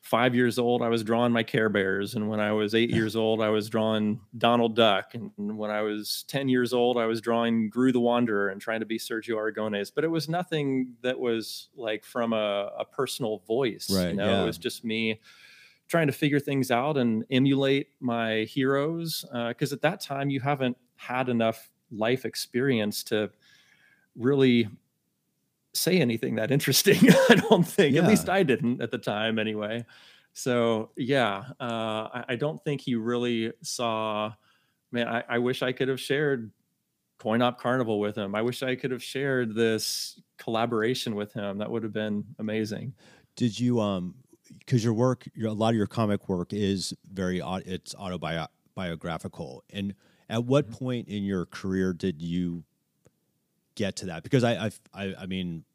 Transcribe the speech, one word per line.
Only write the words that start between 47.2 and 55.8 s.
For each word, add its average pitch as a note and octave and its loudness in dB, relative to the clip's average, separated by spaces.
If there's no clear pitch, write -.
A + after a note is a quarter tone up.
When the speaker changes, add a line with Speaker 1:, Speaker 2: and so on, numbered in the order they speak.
Speaker 2:
au-, D#2+ -6
it's - -10
autobio-, E2 -6
biographical. E2 -8
And G2+ -6
at A#2 -2
what C3+ 2
Speaker 1:
Mm-hmm. A2+ -14
Speaker 2:
point B2+ -6
in G2+ -4
your F#2+ 0
career F#2+ 0
did E2 -4
you E2+ -4
get G2 -4
to G2 -10
that? E2 -10
Because B2 2
I, A2 0
I, G#2 -2
I, G2 -8
I G2 -12
mean F2+ -6